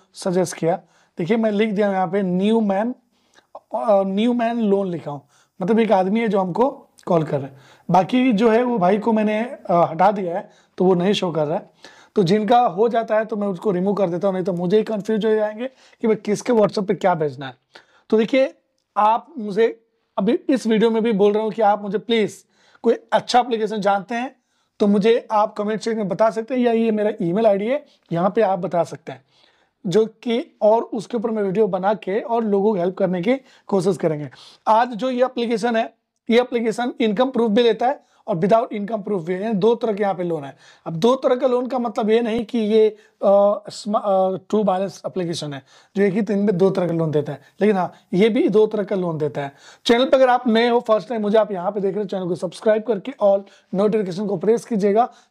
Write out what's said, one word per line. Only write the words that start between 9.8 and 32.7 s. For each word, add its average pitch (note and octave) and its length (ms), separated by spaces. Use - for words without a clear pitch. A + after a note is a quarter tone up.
हटा F3+ 220
दिया F#3 260
है, - 120
तो F#3 60
वो F#3+ 100
नहीं F3+ 180
शो F#3+ 180
कर D3+ 160
रहा E3+ 120
है। - 120
तो G#3+ 80
जिनका G#3+ 380
हो G#3+ 280
जाता A3 280
है A3 80
तो G#3+ 120
मैं G#3 120
उसको G3 220
रिमूव F#3 240
कर F#3+ 140
देता F3+ 200
हूँ, F#3 60
नहीं F#3 100
तो F#3+ 80
मुझे F3 240
ही A3 60
कन्फ्यूज A3 440
हो A3 80
जाएंगे G#3+ 340
कि - 380
भाई A3 100
किसके G#3 360
WhatsApp G3+ 340
पे G#3 80
क्या F3+ 200
भेजना C#3+ 320
है। B2+ 80
तो A3 60
देखिए, C4 380
आप G#3+ 300
मुझे G#3 280
अभी G#3+ 140
इस C4 180
वीडियो A3+ 240
में A3+ 120
भी A#3 100
बोल G#3 200
रहा G#3+ 100
हूँ A3 100
कि A3 100
आप G#3 200
मुझे G3+ 160
प्लीज A3 460
कोई A#3 100
अच्छा A3 280
एप्लीकेशन A3 400
जानते G3+ 340
हैं B3+ 200
तो G#3+ 60
मुझे A3+ 440
आप G#3+ 260
कमेंट G#3 240
सेक्शन A3+ 180
में G3+ 100
बता G#3+ 220
सकते A3+ 240
हैं, B3+ 60
या A#3+ 120
ये A3+ 180
मेरा G#3 220
ईमेल F#3+ 240
आईडी G3+ 200
है, C#4+ 180
यहाँ F3 180
पे A3 120
आप F#3+ 160
बता F3 260
सकते - 280
हैं, B2+ 120
जो G#3 220
कि A#3 380
और A3 200
उसके - 340
ऊपर A3+ 140
मैं A3 120
वीडियो G3+ 260
बना F#3+ 260
के G3 260
और A#3 240
लोगों G3+ 280